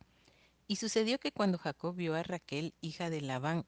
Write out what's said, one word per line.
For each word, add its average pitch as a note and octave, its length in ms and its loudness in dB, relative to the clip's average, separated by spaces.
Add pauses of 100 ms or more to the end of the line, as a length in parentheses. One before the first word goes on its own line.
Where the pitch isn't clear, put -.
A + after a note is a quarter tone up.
(680)
Y G3 100 0
sucedió A3+ 440 2
que - 100 -2
cuando F#3+ 260 4
Jacob D#3+ 380 -2
vio E3 220 0
a E3 80 0
Raquel, E3 560 -4
hija E3 300 -4
de D#3 100 -2
Labán, C#3+ 480 0